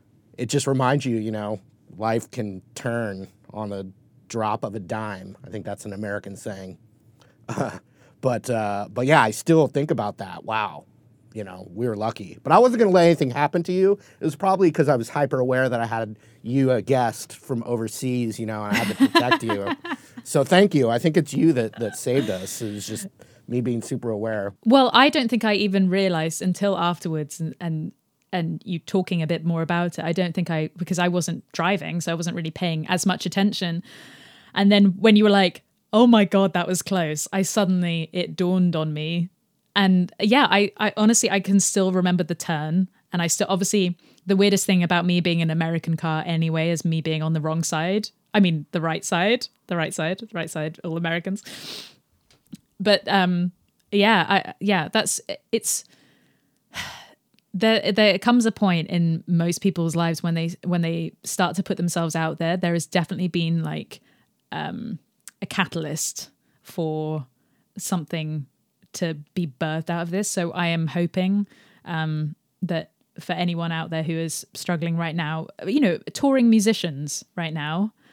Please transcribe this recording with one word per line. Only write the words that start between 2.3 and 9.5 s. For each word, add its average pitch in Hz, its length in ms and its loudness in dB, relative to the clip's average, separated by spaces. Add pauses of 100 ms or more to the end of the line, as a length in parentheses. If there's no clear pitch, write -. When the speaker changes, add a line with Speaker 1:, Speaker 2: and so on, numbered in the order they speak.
Speaker 1:
can 101 320 -8 (140)
turn 107 520 -6 (240)
on 104 200 -8
a 98 120 -8 (440)
drop 107 360 -2
of 104 120 -8
a 107 40 -8
dime. 101 640 -10
I - 60 -18
think 104 140 -10
that's 101 200 -10
an 104 80 -12
American 101 440 -8
saying. 95 420 -14 (720)
<laughs> - 100 -6 (600)
But, 123 280 -2
uh, 104 420 -2
but 123 140 -4
yeah, 147 160 8
I 127 120 4
still 160 340 4